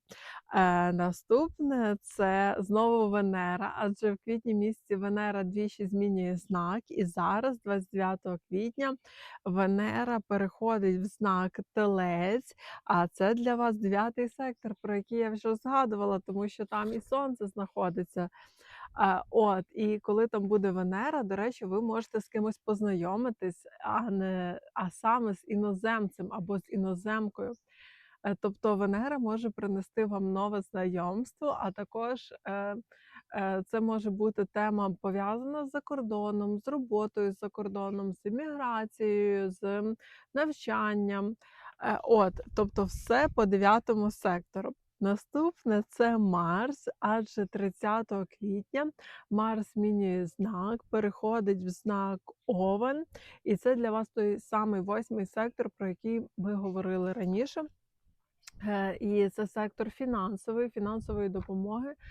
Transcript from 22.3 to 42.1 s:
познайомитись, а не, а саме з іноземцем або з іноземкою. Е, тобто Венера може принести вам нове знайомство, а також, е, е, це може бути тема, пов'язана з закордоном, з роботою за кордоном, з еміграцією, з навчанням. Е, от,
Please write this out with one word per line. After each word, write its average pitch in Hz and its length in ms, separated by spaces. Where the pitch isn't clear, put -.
познайомитись, 202 1120
а 214 180
не, 190 580
а 196 160
саме 226 440
з - 140
іноземцем 208 840
або 196 280
з - 100
іноземкою. 202 840
Е, 202 180
тобто 208 340
Венера 208 440
може 226 300
принести 202 560
вам 190 280
нове 202 280
знайомство, 185 960
а 190 120
також, 226 640
е, 202 280
е, 190 360
це 226 80
може 220 300
бути 208 360
тема, 208 560
пов'язана 226 640
з - 20
закордоном, 208 880
з - 80
роботою 214 760
за 208 80
кордоном, 196 640
з - 120
еміграцією, 214 1300
з 208 440
навчанням. 214 1000
Е, 220 200
от, 202 300